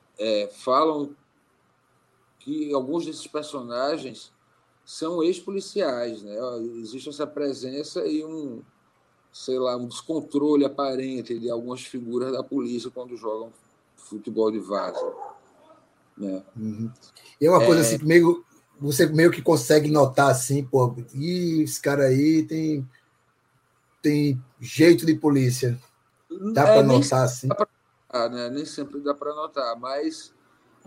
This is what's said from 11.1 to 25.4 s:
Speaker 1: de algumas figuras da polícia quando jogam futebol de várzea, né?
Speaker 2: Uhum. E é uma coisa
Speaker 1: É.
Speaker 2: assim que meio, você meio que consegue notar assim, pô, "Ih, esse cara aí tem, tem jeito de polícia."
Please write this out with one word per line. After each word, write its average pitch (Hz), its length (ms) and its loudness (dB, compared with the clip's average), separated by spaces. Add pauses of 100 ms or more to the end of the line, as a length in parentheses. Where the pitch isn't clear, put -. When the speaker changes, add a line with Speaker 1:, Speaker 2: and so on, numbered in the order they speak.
Speaker 1:
de 120 100 -6
algumas 123 340 -8
figuras 123 500 -6
da 127 100 -4
polícia 120 480 -6
quando 123 260 -12
jogam 110 360 -8 (420)
futebol 110 560 -4
de 110 80 -6
várzea, 92 540 -6 (1040)
né? 95 260 -8 (120)
Speaker 2:
Uhum. 110 360 -8 (480)
E 143 60 2
é 160 40 6
uma 180 160 6
coisa 165 160 6
Speaker 1:
É. 151 40 2
Speaker 2:
assim - 140 0
que 151 60 -6
meio, 170 380 6 (360)
você 143 280 2
meio 160 240 6
que - 100 -4
consegue 151 480 4
notar 139 420 4
assim, 139 340 0
pô, 127 300 2 (180)
"Ih, 165 500 0
esse 131 180 -6
cara 143 240 2
aí 151 380 4
tem, 156 440 -4 (1120)
tem 147 400 2 (180)
jeito 160 460 6
de 160 100 4
polícia." 127 640 0 (720)